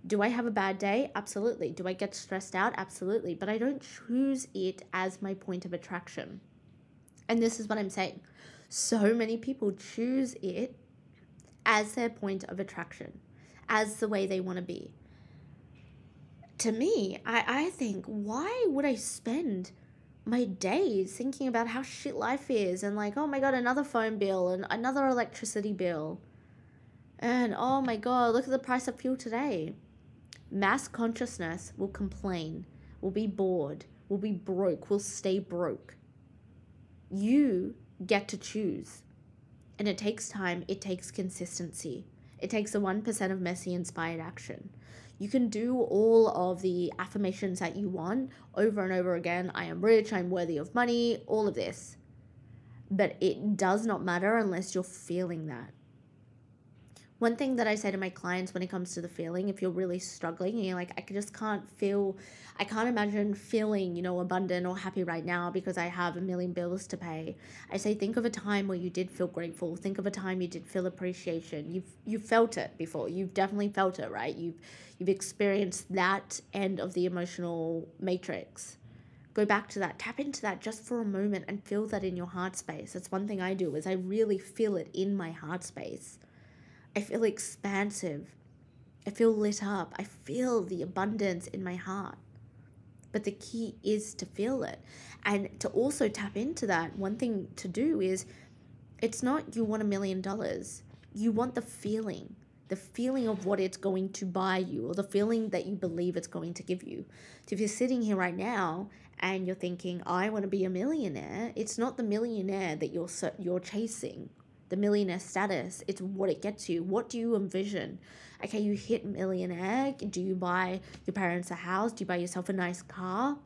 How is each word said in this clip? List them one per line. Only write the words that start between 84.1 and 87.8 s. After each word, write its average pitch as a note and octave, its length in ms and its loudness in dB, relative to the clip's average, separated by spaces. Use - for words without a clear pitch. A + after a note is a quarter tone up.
feel G#3 360 0
it D#3+ 160 -2
in G3 240 2
my E3+ 140 -2
heart E3 340 -6
space. - 540 -10
I G#3 60 0
feel A3+ 240 0
expansive. G3 1120 -2